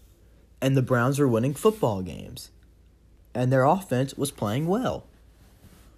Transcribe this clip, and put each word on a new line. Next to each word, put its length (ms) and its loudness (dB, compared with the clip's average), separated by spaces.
and 140 2
the 60 4
Browns 380 0
were 80 4
winning 260 0
football 480 0
games, 480 -12
and 160 0
their 140 6
offense 500 0
was 160 -4
playing 340 -4
well. 400 -4